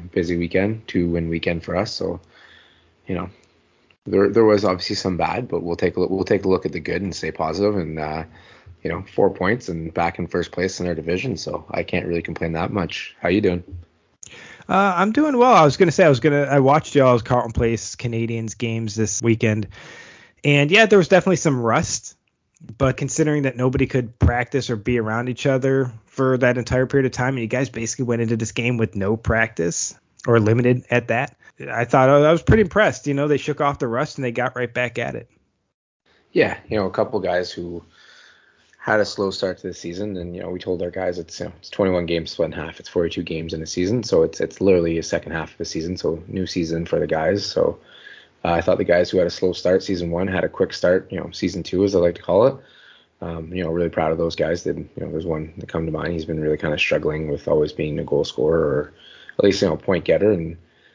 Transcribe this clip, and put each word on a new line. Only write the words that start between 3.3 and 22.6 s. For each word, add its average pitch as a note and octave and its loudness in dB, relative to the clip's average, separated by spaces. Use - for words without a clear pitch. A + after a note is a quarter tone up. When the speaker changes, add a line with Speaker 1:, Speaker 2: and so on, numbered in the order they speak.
Speaker 1:
there, G2 2
there A2+ 4
was G#2+ 6
obviously F#2 -2
some F#2 -2
bad, E2 -2
but E2+ -4
we'll E2+ -4
take F2 -2
a F2+ -2
look, F2+ 0
we'll F#2 -2
take F#2+ 0
a F#2+ 0
look F#2 0
at D#2 -4
the F2 -10
good E2+ -6
and F2+ -6
stay - -6
positive. F2 -2
And, D#2 -4
uh, D#2 -6
you E2 -4
know, F2+ -6
four G2 0
points G#2 -4
and E2 -8
back E2+ -4
in F2+ -6
first F2 -4
place F#2 -4
in F2+ -2
our E2+ -4
division. E2+ -4
So E2 -8
I E2+ -4
can't - -4
really E2+ -2
complain E2 -6
that D#2+ -4
much. - -6
How F2+ -2
you F#2+ 4
doing? F2+ 0
Speaker 2:
Uh, G3 2
I'm G3 2
doing C#4+ 2
well. A#3+ 8
I E3+ 8
was C#3 4
gonna F3 4
say, F#3+ 6
I E3 8
was C3+ 6
gonna, C#3+ 2
I C#3 2
watched C#3 4
y'all's B2+ 6
Carlton A#2 0
Place A#2 -2
Canadiens A2+ -4
games A2+ -4
this G#2+ -2
weekend. A2 2
And D3 4
yeah, G#3+ 8
there G#3 6
was E3+ 6
definitely F#3 6
some C3+ 0
rust, A#2 -2